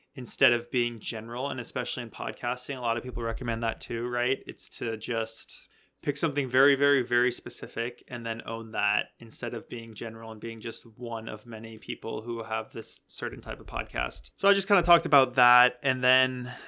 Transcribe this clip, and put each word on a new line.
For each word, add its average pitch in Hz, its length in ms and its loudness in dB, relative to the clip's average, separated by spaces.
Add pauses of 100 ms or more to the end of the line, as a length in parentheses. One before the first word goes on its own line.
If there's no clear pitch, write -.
(160)
instead 123 380 2
of 120 180 -2
being 120 280 0
general. 117 500 -6
And 131 100 -6
especially 120 440 -6
in 117 60 -8
podcasting, 120 680 -6
a 127 40 -8
lot 120 160 2
of 120 60 -4
people 120 180 -4
recommend 113 420 -2
that 113 180 -2
too, 120 260 -4
right? 123 400 0
It's - 220 -12 (100)
to 113 180 -2
just - 720 -6 (340)
pick 139 160 -2
something 143 320 0
very, 135 240 6
very, 139 300 4
very 123 280 2
specific 117 760 -6
and 117 180 -8
then 113 220 -6
own 113 240 -6
that 104 380 -2 (100)
instead 113 340 -8
of 110 160 -8
being 113 240 -10
general 113 380 -8
and 107 100 -12
being 113 180 -6
just 113 240 -8 (140)
one 117 320 -6
of 110 160 -10
many 113 320 -10
people 117 460 -6
who 117 180 -4
have 110 320 -6
this - 320 -10
certain 123 340 -8
type 117 200 -8
of - 80 -16
podcast. 120 680 -6
So 196 140 2
I 202 60 8
just 196 120 0
kinda 196 140 6
talked 165 240 6
about 135 300 4
that. 123 480 8
And 131 200 0
then 127 480 2 (160)